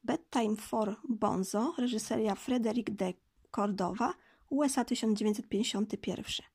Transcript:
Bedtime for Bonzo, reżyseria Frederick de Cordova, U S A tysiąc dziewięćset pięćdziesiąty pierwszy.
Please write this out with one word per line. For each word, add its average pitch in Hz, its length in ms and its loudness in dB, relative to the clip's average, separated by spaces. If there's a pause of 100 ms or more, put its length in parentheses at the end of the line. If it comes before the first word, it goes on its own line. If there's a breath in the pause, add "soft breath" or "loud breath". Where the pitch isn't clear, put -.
Bedtime 226 520 0
for 214 400 -2 (120)
Bonzo, 214 680 2
reżyseria 220 560 0
Frederick 233 560 0
de 190 220 -2 (440)
Cordova, 202 580 0 (360 soft breath)
U 285 120 2
S 277 160 2
A 247 60 2
tysiąc 220 340 0
dziewięćset 208 300 0
pięćdziesiąty 214 500 0
pierwszy. - 440 -6 (120)